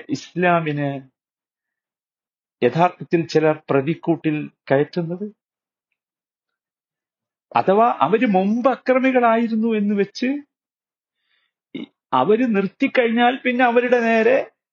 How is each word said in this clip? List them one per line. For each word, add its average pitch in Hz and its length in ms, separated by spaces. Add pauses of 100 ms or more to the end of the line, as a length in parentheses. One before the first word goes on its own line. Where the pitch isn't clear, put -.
ഇസ്ലാമിന് 160 800 (1700)
യഥാർത്ഥത്തിൽ 165 640
ചിലർ 156 300 (140)
പ്രതിക്കൂട്ടിൽ 151 680 (300)
കയറ്റുന്നത്? 165 580 (2250)
അഥവാ 196 360 (120)
അവര് 208 260
മുമ്പ് 208 440
അക്രമികളായിരുന്നു 240 1080
എന്ന് 208 180
വെച്ച് 202 340 (1500)
ഈ - 80 (300)
അവര് 208 360
നിർത്തിക്കഴിഞ്ഞാൽ 240 880
പിന്നെ 254 280
അവരുടെ 240 360
നേരെ 226 360 (360)